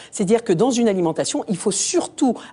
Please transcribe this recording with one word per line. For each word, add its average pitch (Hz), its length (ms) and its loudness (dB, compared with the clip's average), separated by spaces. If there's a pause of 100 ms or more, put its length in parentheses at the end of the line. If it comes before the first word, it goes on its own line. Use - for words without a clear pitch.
C'est-à-dire 220 340 0
que 190 100 0
dans 220 180 4
une 233 160 2
alimentation, 180 600 0
il 202 80 0
faut 202 140 -2
surtout - 640 0 (180)